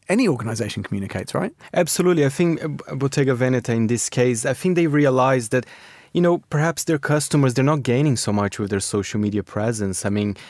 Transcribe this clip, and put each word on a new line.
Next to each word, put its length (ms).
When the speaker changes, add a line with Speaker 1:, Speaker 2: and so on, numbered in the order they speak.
Speaker 1:
any 180
organization 540
communicates, 540
right? 180
Speaker 2:
Absolutely. 520
I 40
think, 340
uh, 320
Bottega 400
Veneta 340
in 180
this 220
case, 360
I 80
think 220
they 120
realized 640
that, 140
you 60
know, 200
perhaps 340
their 160
customers, 540
they're 100
not 200
gaining 340
so 160
much 260
with 100
their 120
social 360
media 260
presence. 640
I 40
mean, 260